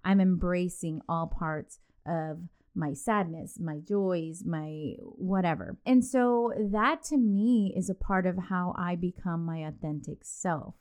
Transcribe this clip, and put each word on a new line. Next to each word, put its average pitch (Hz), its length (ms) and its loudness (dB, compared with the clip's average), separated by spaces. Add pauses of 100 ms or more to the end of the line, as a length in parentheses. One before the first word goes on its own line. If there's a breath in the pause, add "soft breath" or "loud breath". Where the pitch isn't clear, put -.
I'm 196 160 6
embracing 180 880 2
all 165 160 0
parts 156 540 -4 (260)
of 156 320 -4 (400)
my 147 160 -2
sadness, 175 680 -2
my 156 200 -4
joys, 175 640 -2
my 156 560 -4
whatever. 185 840 -2
And 254 200 6
so 240 520 2
that 220 480 0
to 302 120 2
me 214 580 4
is 190 140 0
a 190 60 -2
part 185 300 0
of 180 120 0
how 180 400 -2
I 175 180 -2
become 175 500 -4
my 165 120 -4
authentic 156 640 -6
self. - 600 -6